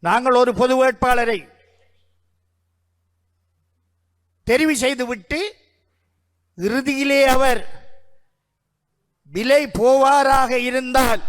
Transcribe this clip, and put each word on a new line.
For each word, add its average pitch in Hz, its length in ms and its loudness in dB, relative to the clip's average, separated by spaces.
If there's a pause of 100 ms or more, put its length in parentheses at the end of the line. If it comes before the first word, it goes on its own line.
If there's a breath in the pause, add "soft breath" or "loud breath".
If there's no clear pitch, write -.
நாங்கள் 247 340 2
ஒரு 247 100 2 (100)
பொது 254 180 2
வேட்பாளரை 247 600 0 (3000)
தெரிவு 302 260 2 (100)
செய்துவிட்டு 247 560 -6 (1300)
இறுதியிலே 277 560 -2 (140)
அவர் 262 260 2 (1700)
விலை 254 260 2 (160)
போவாராக 269 760 2 (180)
இருந்தால் 254 600 -2